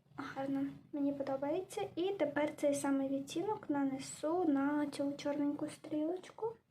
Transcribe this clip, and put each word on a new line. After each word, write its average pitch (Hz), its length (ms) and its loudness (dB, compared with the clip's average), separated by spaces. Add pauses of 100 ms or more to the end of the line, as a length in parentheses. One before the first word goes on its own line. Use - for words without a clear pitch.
(160)
гарно, 277 500 -2 (260)
мені 285 200 2
подобається. 277 840 -2
І 381 160 2
тепер 302 440 2
цей 285 180 4
самий 277 340 2
відтінок 339 640 -2
нанесу 285 720 0
на 294 420 4
цю 285 260 -2
чорненьку 294 560 -2
стрілочку. 349 880 -4 (140)